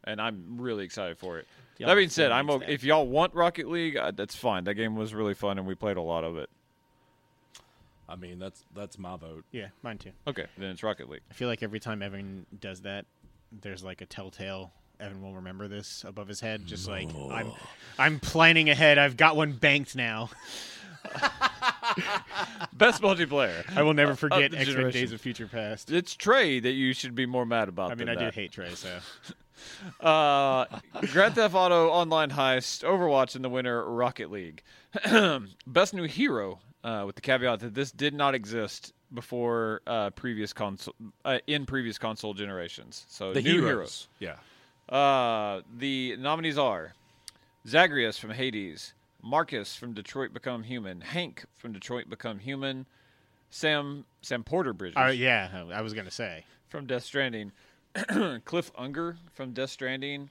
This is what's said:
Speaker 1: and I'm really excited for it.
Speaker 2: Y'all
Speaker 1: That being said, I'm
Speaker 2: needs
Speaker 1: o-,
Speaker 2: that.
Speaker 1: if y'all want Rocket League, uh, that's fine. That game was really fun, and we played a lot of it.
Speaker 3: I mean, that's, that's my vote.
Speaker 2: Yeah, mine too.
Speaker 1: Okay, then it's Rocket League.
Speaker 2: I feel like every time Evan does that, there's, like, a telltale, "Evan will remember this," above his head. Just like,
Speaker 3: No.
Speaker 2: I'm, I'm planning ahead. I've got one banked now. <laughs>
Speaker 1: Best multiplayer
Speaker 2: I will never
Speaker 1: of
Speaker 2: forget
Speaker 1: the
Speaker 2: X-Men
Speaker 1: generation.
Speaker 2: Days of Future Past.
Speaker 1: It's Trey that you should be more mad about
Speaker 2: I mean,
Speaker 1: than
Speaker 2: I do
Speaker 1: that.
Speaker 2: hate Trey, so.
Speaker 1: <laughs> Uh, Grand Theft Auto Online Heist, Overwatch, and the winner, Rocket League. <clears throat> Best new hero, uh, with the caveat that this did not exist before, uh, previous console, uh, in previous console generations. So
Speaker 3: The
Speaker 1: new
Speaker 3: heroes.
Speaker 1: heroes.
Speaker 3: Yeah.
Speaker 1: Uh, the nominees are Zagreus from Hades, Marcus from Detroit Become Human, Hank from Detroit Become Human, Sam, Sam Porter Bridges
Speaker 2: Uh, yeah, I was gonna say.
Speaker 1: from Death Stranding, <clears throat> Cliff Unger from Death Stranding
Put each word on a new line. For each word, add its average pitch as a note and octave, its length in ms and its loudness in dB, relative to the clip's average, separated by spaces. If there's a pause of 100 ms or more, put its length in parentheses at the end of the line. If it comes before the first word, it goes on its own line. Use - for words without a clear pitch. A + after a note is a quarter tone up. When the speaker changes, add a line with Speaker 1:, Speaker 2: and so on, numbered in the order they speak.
Speaker 1:
and G#2+ 160 -6
I'm A2 400 -6
really A2 240 -4
excited F2 340 -8
for F2 200 -8
it. - 80 -14 (320)
Speaker 2:
Y'all C#3 100 -2
Speaker 1:
That F3+ 80 10
being F#3+ 140 6
said, D3+ 220 4
I'm C3+ 140 4
Speaker 2:
needs D3 100 2
Speaker 1:
o-, - 40 0
Speaker 2:
that. C3+ 100 -8
Speaker 1:
if C3 140 -2
y'all D3+ 220 6
want D3+ 280 2
Rocket E3+ 340 2
League, E3 300 -2
uh, D#2+ 120 0
that's G2 260 -6
fine. G2 280 0
That G2+ 100 0
game A2 220 -2
was A2 180 -4
really G#2+ 200 0
fun, G2 240 -2
and F#2+ 80 -6
we F#2+ 80 -4
played G2+ 240 -2
a E2+ 40 -4
lot E2 220 -2
of E2 140 -6
it. C#2 100 -8 (1600)
Speaker 3:
I E2 80 -14
mean, F2+ 220 -14
that's, F#2+ 260 -14 (100)
that's G2+ 240 -14
my F2+ 180 -10
vote. D#2+ 340 -16
Speaker 2:
Yeah, G#2 180 -10 (140)
mine A2 160 -12
too. F#2+ 140 -20 (160)
Speaker 1:
Okay, A2 180 -6 (100)
then F#2+ 140 -8
it's F2+ 120 -12
Rocket G2+ 280 -4
League. - 200 -16
Speaker 2:
I - 40 -20
feel B2 140 -4
like A#2 140 -2
every G#2+ 180 -6
time G#2+ 220 -8
Evan G2 440 -10 (140)
does F#2+ 220 -12
that, G2+ 220 -10 (580)
there's, F#2+ 200 -12
like, F#2+ 180 -12
a F#2 60 -16
telltale, F#2+ 640 -12 (300)
"Evan G2 220 -12
will G2 120 -12
remember F#2+ 320 -12
this," G2+ 380 -12
above G2 240 -12
his G2+ 120 -10
head. G#2+ 260 -6
Just E2+ 220 -10
like, F#2 240 -6
Speaker 3:
No. C#2 180 -8
Speaker 2:
I'm, A2+ 220 -6 (460)
I'm D3 220 6
planning D#3+ 500 8
ahead. D3 280 10
I've C#3 180 6
got D#3 200 8
one D3+ 160 2
banked C#3 440 2
now. A2+ 340 -4 (760)
<laughs> - 60 -10 (1600)
Speaker 1:
Best G3+ 300 8
multiplayer C#3+ 600 2 (120)
Speaker 2:
I C#3+ 60 6
will D3+ 120 6
never D3 180 8
Speaker 1:
of B2+ 60 -2
Speaker 2:
forget C#3 320 4
Speaker 1:
the E3 80 -6
Speaker 2:
X-Men C3+ 180 2
Speaker 1:
generation. B2+ 240 2
Speaker 2:
Days A#2+ 120 -2
of A2+ 80 -10
Future A#2 260 -8
Past. G#2+ 440 -6
Speaker 1:
It's F3 240 0
Trey G3+ 460 4
that B2+ 120 2
you C3 200 2
should B2 220 -6
be B2+ 120 0
more B2 200 -2
mad A2+ 220 2
about F#2 240 -4
Speaker 2:
I - 20 -4
mean, A#2 120 -6
Speaker 1:
than - 40 -4
Speaker 2:
I A#2 100 -2
do E2+ 60 0
Speaker 1:
that. - 80 -6
Speaker 2:
hate G2 180 -8
Trey, F2+ 220 -10
so. F2+ 280 -10
Speaker 1:
<laughs> - 60 -16 (920)
Uh, C#3 680 4 (460)
Grand G3 220 6
Theft G#3+ 200 4
Auto F3 340 6
Online D#3+ 420 4
Heist, C3 540 0
Overwatch, D3+ 500 4
and C3 100 -8
the B2+ 40 -2
winner, B2 420 -2
Rocket A#2+ 400 -2
League. F2 320 -12 (400)
<clears throat> F#3+ 380 4 (260)
Best F3+ 280 4
new F3 100 -4
hero, C3+ 540 -2 (260)
uh, A2 220 -4
with G2 100 -10
the - 60 -16
caveat B2 380 2
that A2 140 -10
this C3+ 160 -2
did C#3+ 220 -2
not C#3+ 220 2
exist A2 580 -6 (220)
before, A#2 720 -2
uh, G#2+ 240 -2
previous G#2+ 420 -6
console, G2 420 -8 (300)
uh, C3 220 0
in D3 180 -2
previous B2 320 -4
console G#2+ 380 -6
generations. F#2 760 -10
So F#2+ 240 -8
Speaker 3:
The C3 80 2
Speaker 1:
new E3+ 220 4
Speaker 3:
heroes. - 460 -2 (120)
Speaker 1:
heroes. E2 160 -10 (540)
Speaker 3:
Yeah. B2+ 60 -2
Speaker 1:
Uh, A#2 680 2 (160)
the B2+ 400 -4
nominees D3+ 400 -2
are F#2+ 340 0 (760)
Zagreus C#3 520 4
from A2 120 -12
Hades, G#2+ 600 -8 (300)
Marcus C3 520 -2
from A#2+ 200 -12
Detroit A#2 400 -8
Become A#2+ 300 -8
Human, G#2 360 -10
Hank C#3+ 440 -8 (120)
from A#2 160 -12
Detroit A#2+ 380 -8
Become A2 300 -10
Human, C3+ 440 -8 (640)
Sam, C#3+ 540 -2 (160)
Sam A#2+ 240 -6
Porter D3+ 300 -2
Bridges F#2 240 -4
Speaker 2:
Uh, C3 80 6
yeah, A2+ 640 2
I G#2 80 -4
was A2 140 -6
gonna F#2+ 160 -10
say. F2 340 -10 (240)
Speaker 1:
from C#3+ 180 -12
Death B2 180 -4
Stranding, A2+ 480 -4 (440)
<clears throat> F#3+ 480 -2
Cliff E3+ 320 -2
Unger D#3 400 -8 (160)
from C3 200 -10
Death B2+ 180 -4
Stranding C#3 600 -6